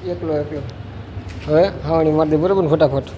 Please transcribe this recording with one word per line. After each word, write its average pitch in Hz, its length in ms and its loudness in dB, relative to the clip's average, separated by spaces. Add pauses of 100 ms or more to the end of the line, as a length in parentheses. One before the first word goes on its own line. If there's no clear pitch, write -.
(120)
એકલો 170 280 -4
એકલો. 147 200 -6 (840)
હવે 151 160 4 (240)
હાવણી 156 320 2
મારી 156 140 2
દે, 156 100 4
બરાબર 190 220 2
ને? 151 80 0
ફટાફટ. 139 460 2